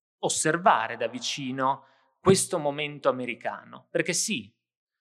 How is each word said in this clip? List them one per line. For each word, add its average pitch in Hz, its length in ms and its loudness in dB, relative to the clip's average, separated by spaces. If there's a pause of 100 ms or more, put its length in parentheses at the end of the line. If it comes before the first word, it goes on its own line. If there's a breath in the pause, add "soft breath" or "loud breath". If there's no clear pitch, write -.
(200)
osservare 156 760 2
da 120 100 -2
vicino 131 800 -4 (340 soft breath)
questo 190 400 4
momento 147 500 -2
americano, 120 800 -6
perché 170 240 0
sì, 147 380 -4 (480)